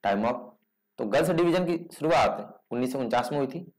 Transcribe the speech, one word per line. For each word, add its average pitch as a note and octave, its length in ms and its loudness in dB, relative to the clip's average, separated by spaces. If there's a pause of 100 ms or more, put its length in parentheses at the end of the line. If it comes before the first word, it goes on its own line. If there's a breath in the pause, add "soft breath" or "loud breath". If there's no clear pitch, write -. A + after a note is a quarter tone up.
Time G2+ 240 0
अप। - 300 -6 (420)
तो A#2+ 80 -4
गर्ल्स D3+ 240 2
डिवीजन F3 340 2
की E3 120 0 (180)
शुरुआत C#3+ 760 0
उन्नीस B2 220 -2
सौ C3+ 60 -4
उनचास A#2+ 320 0
में D3 60 -2
हुई C3 120 0
थी। E3+ 160 -10 (140)